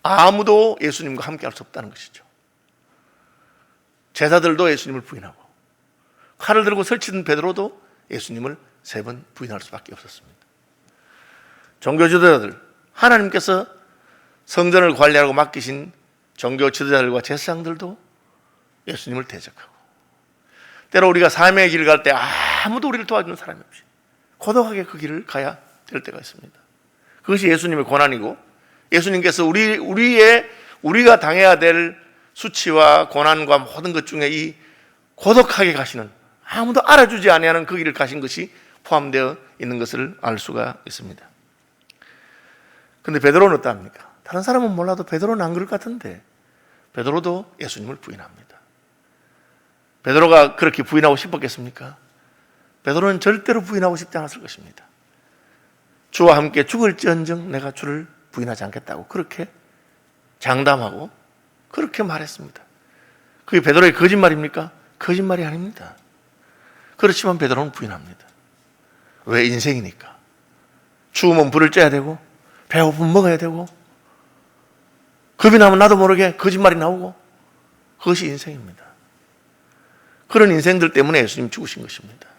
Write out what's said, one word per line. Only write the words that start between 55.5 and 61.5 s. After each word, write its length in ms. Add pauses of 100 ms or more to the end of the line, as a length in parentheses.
"주와 260
함께 280
죽을지언정 840
내가 220
주를 340 (260)
부인하지 320
않겠다"고 440
그렇게 380 (920)
장담하고 720 (600)